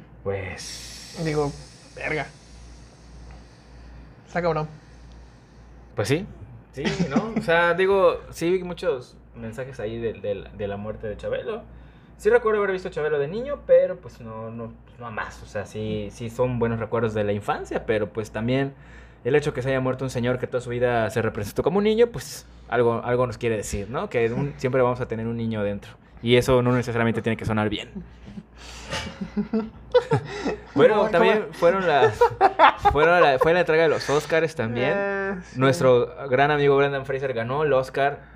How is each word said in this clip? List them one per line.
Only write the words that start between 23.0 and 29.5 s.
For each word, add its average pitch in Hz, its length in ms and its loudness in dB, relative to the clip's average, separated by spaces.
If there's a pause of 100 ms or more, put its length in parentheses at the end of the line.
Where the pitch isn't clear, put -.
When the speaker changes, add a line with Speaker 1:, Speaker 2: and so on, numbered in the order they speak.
Speaker 1:
algo 123 240 2
nos 123 100 -8
quiere 113 200 -2
decir, 101 320 -6
¿no? 175 200 -6
Que 117 220 0
un, 143 220 -4
Speaker 2:
<laughs> - 40 -18
Speaker 1:
siempre 131 240 0
vamos 123 200 2
a 123 60 -6
tener 113 200 -4
un 117 100 -4
niño 113 260 -2
dentro. 101 280 -4 (300)
Y 117 140 4
eso 123 260 6
no 123 120 4
necesariamente 117 480 0
tiene 110 160 0
que - 80 -6
sonar 107 240 0
bien. 104 260 -6
<laughs> - 1800 -10 (1040)